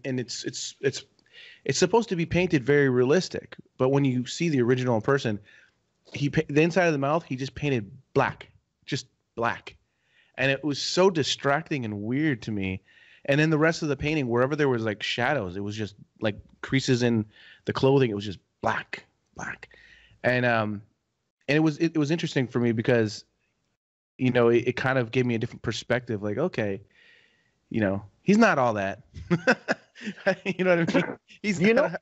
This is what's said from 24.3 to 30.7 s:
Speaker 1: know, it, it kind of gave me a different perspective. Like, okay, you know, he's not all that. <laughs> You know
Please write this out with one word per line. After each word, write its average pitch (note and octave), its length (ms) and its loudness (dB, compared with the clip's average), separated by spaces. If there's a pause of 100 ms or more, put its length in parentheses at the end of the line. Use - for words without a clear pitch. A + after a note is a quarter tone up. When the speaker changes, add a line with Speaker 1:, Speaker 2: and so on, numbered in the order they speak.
Speaker 1:
know, A#2+ 180 4
it, A#2 180 4
it B2 80 0
kind C3+ 240 0
of A2+ 120 -4
gave B2+ 140 0
me A#2+ 100 0
a A2 40 -2
different - 240 -8
perspective. A#2 580 -4
Like, G#2 160 -4
okay, G#2 440 -4 (880)
you A2+ 120 -2
know, G2 220 0 (180)
he's - 160 4
not G3+ 220 6
all A#2+ 140 2
that. G2 280 -4 (280)
<laughs> F3 280 0 (880)
You F#3 200 -2
know F3+ 100 4